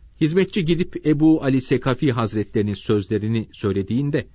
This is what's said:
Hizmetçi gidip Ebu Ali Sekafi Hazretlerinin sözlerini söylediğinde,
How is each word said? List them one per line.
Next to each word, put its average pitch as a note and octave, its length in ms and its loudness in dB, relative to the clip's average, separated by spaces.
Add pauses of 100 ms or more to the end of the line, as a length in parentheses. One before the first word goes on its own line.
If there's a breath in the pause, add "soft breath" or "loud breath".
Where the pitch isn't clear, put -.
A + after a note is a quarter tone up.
(200 soft breath)
Hizmetçi F3+ 440 0
gidip D#3+ 420 -2
Ebu D#3 360 4
Ali C3+ 180 0
Sekafi B2+ 520 0
Hazretlerinin G#2 640 -2
sözlerini G#2+ 800 -2
söylediğinde, A2+ 840 -2